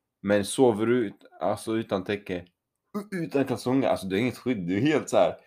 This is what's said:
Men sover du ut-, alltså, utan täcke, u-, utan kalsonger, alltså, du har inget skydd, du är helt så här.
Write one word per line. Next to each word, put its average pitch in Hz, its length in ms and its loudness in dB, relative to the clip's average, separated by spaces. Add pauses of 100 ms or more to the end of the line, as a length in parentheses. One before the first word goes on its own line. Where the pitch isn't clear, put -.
(220)
Men 101 220 2
sover 110 420 2
du 120 200 2
ut-, - 180 -14 (160)
alltså, 107 360 -2
utan 107 280 -2
täcke, 95 400 -6 (540)
u-, 202 260 -8
utan 139 200 0
kalsonger, 127 440 0
alltså, 95 180 0
du 92 100 -2
har 104 40 2
inget 123 180 -2
skydd, 110 280 -4
du 90 100 -2
är 107 40 0
helt 139 280 0
så 120 80 0
här. 87 200 4 (100)